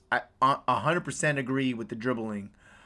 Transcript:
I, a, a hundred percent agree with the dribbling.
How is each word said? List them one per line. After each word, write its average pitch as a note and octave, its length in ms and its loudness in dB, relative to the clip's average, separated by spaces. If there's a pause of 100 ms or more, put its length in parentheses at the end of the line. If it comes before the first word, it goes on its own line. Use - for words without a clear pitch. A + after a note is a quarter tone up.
(100)
I, A#2+ 120 2 (180)
a, C3+ 260 4
a B2+ 100 4
hundred D3+ 280 0
percent C#3+ 340 0
agree C3 360 0
with A2 160 -8
the B2 40 -6
dribbling. A2 540 -4 (380)